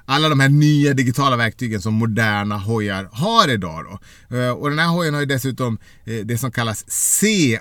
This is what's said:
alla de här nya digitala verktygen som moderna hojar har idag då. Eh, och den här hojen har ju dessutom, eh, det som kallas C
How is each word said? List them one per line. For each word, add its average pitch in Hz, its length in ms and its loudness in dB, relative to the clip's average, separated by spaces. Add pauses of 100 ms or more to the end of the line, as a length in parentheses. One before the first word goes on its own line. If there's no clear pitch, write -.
alla 151 220 2
de 143 120 4
här 135 80 6
nya 147 460 4
digitala 131 420 2
verktygen 117 460 -2
som 110 120 0
moderna 107 640 0
hojar 101 540 -4
har 196 360 2
idag 87 360 -4
då. 98 140 -16 (380)
Eh, 123 140 -2
och 143 200 -4
den 151 80 -4
här 165 100 2
hojen 170 260 0
har 147 60 -2
ju 143 60 -2
dessutom, 127 520 -2 (260)
eh, 113 200 -8
det 113 140 -4
som 127 140 -6
kallas 113 380 -4
C 175 720 2